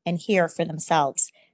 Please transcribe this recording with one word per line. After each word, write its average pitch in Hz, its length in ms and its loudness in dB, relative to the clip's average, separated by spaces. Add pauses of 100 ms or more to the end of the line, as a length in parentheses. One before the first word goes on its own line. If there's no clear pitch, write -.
and 175 140 -2
hear 185 280 2
for 165 160 -4
themselves 156 680 0 (220)